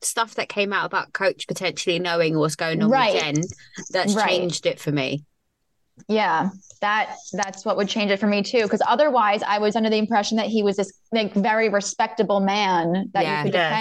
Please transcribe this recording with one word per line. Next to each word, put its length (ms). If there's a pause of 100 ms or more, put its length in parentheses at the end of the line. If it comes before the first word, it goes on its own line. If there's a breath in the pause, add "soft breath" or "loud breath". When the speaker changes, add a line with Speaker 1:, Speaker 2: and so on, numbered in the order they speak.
Speaker 1:
stuff 340
that 120
came 240
out 140
about 260
Coach 360
potentially 500
knowing 400
what's 180
going 260
on 80
Speaker 2:
Right. 240
Speaker 1:
with 80
Jen, 120 (560 loud breath)
that's 240
Speaker 2:
Right. 140
Speaker 1:
changed 380
it 120
for 140
me. 320 (840)
Speaker 2:
Yeah, 400 (320)
that, 360 (180)
that's 320
what 100
would 120
change 220
it 80
for 80
me 160
too. 240
'Cause 200
otherwise, 560
I 160
was 180
under 140
the 80
impression 400
that 80
he 160
was 140
this, 140 (220)
like, 220
very 340
respectable 720
man 720
that 100
Speaker 1:
Yeah. 180
Speaker 2:
you 40
could 100
Speaker 3:
Yes. 160 (100)